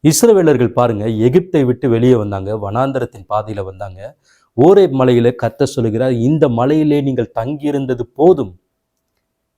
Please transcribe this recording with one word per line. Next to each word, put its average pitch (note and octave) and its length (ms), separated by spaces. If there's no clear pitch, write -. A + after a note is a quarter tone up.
இஸ்ரவேலர்கள் D#3 680
பாருங்க, A#2 340
எகிப்தை B2+ 600
விட்டு B2 240
வெளியே A#2+ 260
வந்தாங்க, G2+ 560
வனாந்தரத்தின் B2 580
பாதையில G#2+ 340
வந்தாங்க. F#2+ 520
ஓரேப் F#3 280
மலையில B2 420
கர்த்தர் A#2+ 320
சொல்லுகிறார், A#2+ 460
"இந்த C#3 360
மலையிலே D3 520
நீங்கள் B2+ 340
தங்கியிருந்தது C#3 680
போதும், C3+ 580